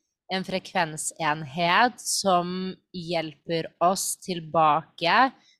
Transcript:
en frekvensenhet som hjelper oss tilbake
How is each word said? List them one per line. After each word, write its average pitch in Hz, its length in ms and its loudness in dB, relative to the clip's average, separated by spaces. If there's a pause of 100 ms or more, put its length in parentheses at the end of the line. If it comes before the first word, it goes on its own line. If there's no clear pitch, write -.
(280)
en 185 160 -4
frekvensenhet 170 1600 -2
som 185 720 0 (200)
hjelper 160 800 -6 (100)
oss 180 400 0
tilbake 165 1080 2 (300)